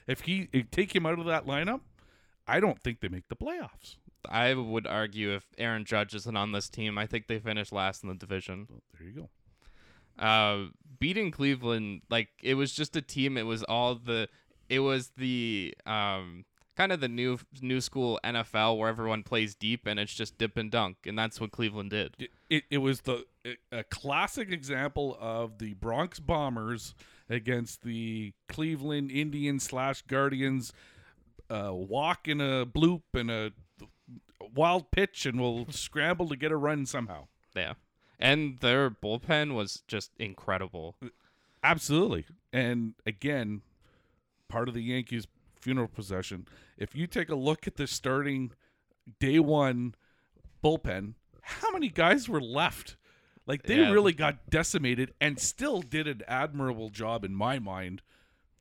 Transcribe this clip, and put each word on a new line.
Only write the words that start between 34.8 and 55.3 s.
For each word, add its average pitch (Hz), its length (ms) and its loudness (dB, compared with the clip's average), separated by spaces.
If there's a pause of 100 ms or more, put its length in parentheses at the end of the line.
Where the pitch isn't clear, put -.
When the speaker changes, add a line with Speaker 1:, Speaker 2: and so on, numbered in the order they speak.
Speaker 1:
pitch, - 360 2
and 127 140 0
we'll 120 260 0
<laughs> 165 40 -10
scramble 165 580 0
to 147 80 -2
get 151 160 0
a 156 40 4
run 147 300 0
somehow. 98 400 -6 (280)
Speaker 2:
Yeah. 90 200 -4 (440)
And 139 420 4
their 131 300 6
bullpen 139 640 0
was 104 320 -4
just - 320 -6
incredible. 92 760 -4 (680)
Speaker 1:
Absolutely. 151 600 4 (280)
And 120 420 0 (100)
again, 110 560 -2 (880)
part 117 200 -2
of 120 60 -6
the 117 80 -4
Yankees' 120 440 -4 (340)
funeral 127 280 0
procession, 95 580 -6 (320)
if 104 160 -8
you 160 120 -2
take 170 220 -2
a 160 60 -2
look 143 320 0
at - 100 -6
the 143 100 -2
starting 135 640 -2 (680)
day 139 180 6
one 135 560 4 (720)
bullpen, 107 500 2 (280)
how - 300 -4
many 330 160 0
guys 190 400 4
were 170 120 0
left? 135 560 -2 (500)
Like, 139 180 -2
they 247 160 6
Speaker 2:
Yeah. 208 100 8
Speaker 1:
really 202 240 8
got 147 360 0
decimated 131 720 2
and 143 180 2